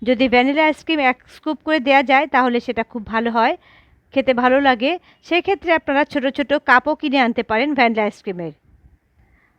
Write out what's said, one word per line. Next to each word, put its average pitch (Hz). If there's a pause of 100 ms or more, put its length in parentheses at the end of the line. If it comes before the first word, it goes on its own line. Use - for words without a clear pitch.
যদি 240
ভ্যানিলা 277
আইসক্রিম 311
এক 254 (180)
স্কুপ 311
করে 311
দেয়া 277
যায়, 277
তাহলে 254
সেটা 226
খুব 240 (120)
ভালো 226
হয়, 247 (580)
খেতে 262
ভালো 254 (100)
লাগে। 254 (360)
সেক্ষেত্রে 349
আপনারা 285 (100)
ছোট 262 (120)
ছোট 277 (180)
কাপও 254
কিনে 285
আনতে 233
পারেন 226
ভ্যানিলা 233
আইসক্রিমের। 175 (1040)